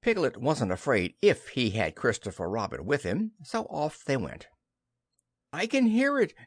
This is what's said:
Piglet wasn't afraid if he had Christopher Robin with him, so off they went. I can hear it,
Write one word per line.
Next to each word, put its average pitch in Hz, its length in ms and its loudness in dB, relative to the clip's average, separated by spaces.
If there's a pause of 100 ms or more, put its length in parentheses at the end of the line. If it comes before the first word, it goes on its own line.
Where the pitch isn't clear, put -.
Piglet 185 360 0
wasn't 131 340 0
afraid 92 500 0
if - 280 2
he 120 220 0
had 98 240 -2
Christopher 98 540 -4
Robin 98 360 -6
with 139 180 -2
him, 180 300 -2 (100)
so 226 220 -6
off 151 380 -6
they 135 140 0
went. 95 300 -8 (1040)
I 180 140 -2
can 262 180 4
hear 262 340 4
it, 220 140 2 (140)